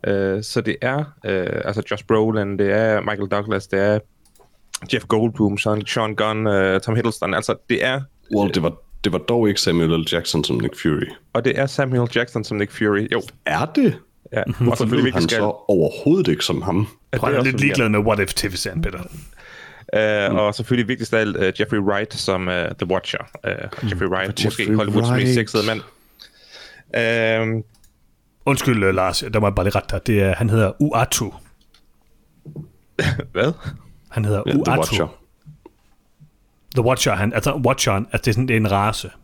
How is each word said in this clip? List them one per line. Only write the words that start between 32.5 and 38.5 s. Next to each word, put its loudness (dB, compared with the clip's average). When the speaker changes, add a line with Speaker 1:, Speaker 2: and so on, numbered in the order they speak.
Speaker 1:
Hvad? 0
Speaker 3:
Han -2
hedder 0
Speaker 2:
Ja, -2
The 2
Speaker 3:
Uatu. 0
Speaker 2:
Watcher. 0
Speaker 3:
The 2
Watcher, 2
han, 0
altså, 0
Watcheren, 2
altså, 0
det 2
er 2
sådan, 0
det 2